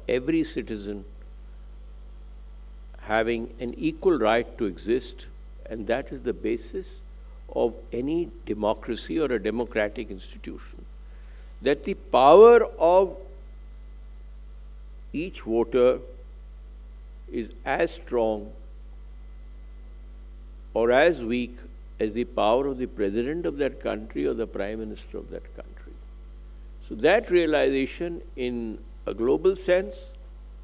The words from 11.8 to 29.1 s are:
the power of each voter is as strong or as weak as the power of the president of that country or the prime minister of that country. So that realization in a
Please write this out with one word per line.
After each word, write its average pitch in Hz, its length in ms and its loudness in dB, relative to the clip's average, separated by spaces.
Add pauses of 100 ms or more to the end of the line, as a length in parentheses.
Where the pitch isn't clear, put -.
the 202 100 -2
power 208 680 12 (120)
of 180 400 6 (1900)
each - 300 -6
voter 123 580 4 (1300)
is 120 180 -4 (160)
as 160 260 2
strong 110 600 0 (2250)
or 117 180 4
as 143 320 8
weak 120 340 -2 (420)
as 110 140 0
the 120 120 0
power 120 420 4
of 135 100 -4
the 123 80 -4
president 120 600 -2
of 147 120 -2
that 139 220 -2
country 113 480 -4
or 131 80 0
the 113 120 -2
prime 101 320 -4
minister 107 380 -10
of 82 140 -12
that 87 120 -10 (120)
country. - 380 -14 (920)
So 120 80 -10
that 180 360 4
realization 156 880 4 (140)
in 120 440 -4 (260)
a 101 80 -4